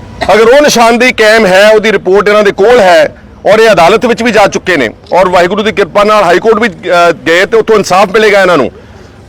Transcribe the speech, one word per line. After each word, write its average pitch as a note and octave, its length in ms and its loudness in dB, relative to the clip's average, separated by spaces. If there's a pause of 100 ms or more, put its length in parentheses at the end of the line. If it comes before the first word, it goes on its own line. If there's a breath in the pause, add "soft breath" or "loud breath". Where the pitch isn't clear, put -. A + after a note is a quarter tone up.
(320)
ਅਗਰ A3 140 2
ਉਹ C#4 140 4
ਨਿਸ਼ਾਨਦੇਹੀ A#3+ 520 0
ਕਾਇਮ A3 320 0
ਹੈ, G3 240 2
ਉਹਦੀ G#3+ 220 0
ਰਿਪੋਰਟ G3 360 0
ਇਹਨਾਂ G#3 160 0
ਦੇ G3 80 0
ਕੋਲ A3+ 280 2
ਹੈ E3+ 360 2 (380 loud breath)
ਔਰ A3 60 2
ਇਹ A3 120 2
ਅਦਾਲਤ F#3 340 0
ਵਿੱਚ A3+ 180 -4
ਵੀ A#3+ 80 -2
ਜਾ G3 160 2
ਚੁੱਕੇ F3+ 300 -4
ਨੇ A#2 120 -2 (240)
ਔਰ F#3 160 2
ਵਾਹਿਗੁਰੂ F3+ 340 -2
ਦੀ G#3+ 80 -4
ਕਿਰਪਾ F#3 320 -2
ਨਾਲ G#3 200 0
ਹਾਈ F3 160 0
ਕੋਰਟ A3 160 0
ਵੀ, A3 140 -2
ਅ, F3 420 -2
ਗਏ E3 340 -2
ਤੇ A3+ 120 -2
ਉੱਥੋਂ A3 180 0
ਇਨਸਾਫ F#3+ 340 0
ਮਿਲੇਗਾ G3+ 320 0
ਇਹਨਾਂ F3+ 160 2
ਨੂੰ। A2+ 140 -2 (580 loud breath)